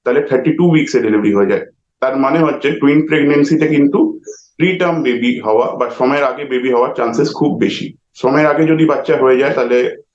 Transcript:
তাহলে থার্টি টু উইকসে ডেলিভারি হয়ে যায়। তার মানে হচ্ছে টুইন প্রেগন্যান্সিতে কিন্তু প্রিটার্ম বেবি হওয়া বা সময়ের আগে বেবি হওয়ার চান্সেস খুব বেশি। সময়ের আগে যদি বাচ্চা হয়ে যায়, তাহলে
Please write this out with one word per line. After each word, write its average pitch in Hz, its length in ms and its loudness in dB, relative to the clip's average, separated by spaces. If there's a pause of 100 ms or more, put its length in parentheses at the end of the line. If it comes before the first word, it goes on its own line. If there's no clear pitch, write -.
তাহলে - 180 0
থার্টি 143 300 0
টু 175 120 0
উইকসে 170 360 2
ডেলিভারি 107 340 0
হয়ে 101 120 2
যায়। 98 200 -2 (340)
তার 131 160 -2
মানে 139 220 0
হচ্ছে 147 340 0
টুইন 147 340 2
প্রেগন্যান্সিতে 147 600 2
কিন্তু 143 540 2 (360)
প্রিটার্ম 170 460 0
বেবি 123 380 -2
হওয়া 120 360 0
বা 120 140 -4
সময়ের 139 340 0
আগে 139 200 -4
বেবি 127 280 -2
হওয়ার 123 220 0
চান্সেস 117 400 -2
খুব - 240 -2
বেশি। - 360 -4 (200)
সময়ের 143 320 0
আগে 151 180 2
যদি 160 220 2
বাচ্চা 151 300 0
হয়ে 127 220 2
যায়, 139 160 0
তাহলে 123 420 0 (180)